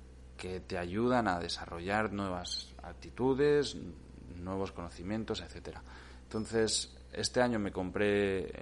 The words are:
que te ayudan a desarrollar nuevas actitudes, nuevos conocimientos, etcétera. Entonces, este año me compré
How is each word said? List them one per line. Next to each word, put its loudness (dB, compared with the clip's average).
que -6
te -4
ayudan 2
a 4
desarrollar 0
nuevas -4
actitudes, 2
nuevos -2
conocimientos, -4
etcétera. -10
Entonces, 2
este 2
año 4
me 0
compré 4